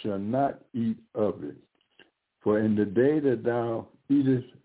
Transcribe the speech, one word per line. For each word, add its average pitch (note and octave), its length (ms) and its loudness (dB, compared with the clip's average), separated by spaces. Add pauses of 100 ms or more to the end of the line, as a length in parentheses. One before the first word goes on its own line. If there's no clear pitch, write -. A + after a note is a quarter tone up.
shalt G2 180 -4
not B2+ 400 -2 (140)
eat A2+ 240 0 (160)
of F#2 300 -2
it. C#2+ 120 -10 (840)
For G#2 160 2
in A2 160 2
the G#2 100 2
day B2+ 360 2
that B2 240 0
thou A#2 420 -2 (240)
eatest C3+ 360 2 (180)